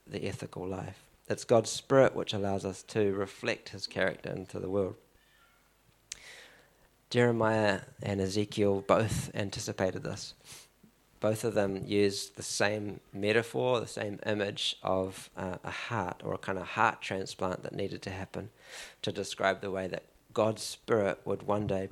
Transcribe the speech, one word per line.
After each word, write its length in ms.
the 220
ethical 400
life. 380
It's 160
God's 240
Spirit 440
which 200
allows 320
us 180
to 300
reflect 560
his 180
character 420
into 300
the 100
world. 260
Jeremiah 720
and 160
Ezekiel 640
both 480
anticipated 720
this. 300
Both 240
of 80
them 320
used 500
the 80
same 560
metaphor, 640
the 80
same 380
image 580
of, 540
uh, 260
a 80
heart 520
or 100
a 40
kind 220
of 80
heart 340
transplant 640
that 100
needed 280
to 80
happen 400
to 120
describe 480
the 100
way 160
that 160
God's 300
Spirit 600
would 200
one 220
day 260